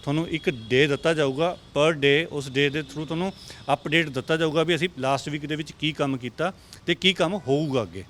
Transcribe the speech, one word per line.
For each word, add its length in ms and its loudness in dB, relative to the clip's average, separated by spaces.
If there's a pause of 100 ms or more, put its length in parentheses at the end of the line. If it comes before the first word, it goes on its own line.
ਤੁਹਾਨੂੰ 240 0
ਇੱਕ 220 -2
ਡੇ 380 4
ਦਿੱਤਾ 260 2
ਜਾਊਗਾ, 440 0 (180)
per 200 4
day 360 4
ਉਸ 200 -8
ਡੇ 180 2
ਦੇ 120 -4
through 240 -8
ਤੁਹਾਨੂੰ 280 -4 (400)
ਅਪਡੇਟ 360 0
ਦਿੱਤਾ 280 -2
ਜਾਊਗਾ 260 2
ਵੀ 120 2
ਅਸੀਂ 140 -2 (100)
ਲਾਸਟ 300 -2
ਵੀਕ 160 -6
ਦੇ 100 -4
ਵਿੱਚ 160 -8
ਕੀ 200 -4
ਕੰਮ 260 -2
ਕੀਤਾ 360 -4 (320)
ਤੇ 100 0
ਕੀ 180 4
ਕੰਮ 340 0
ਹੋਊਗਾ 360 2
ਅੱਗੇ। 260 -10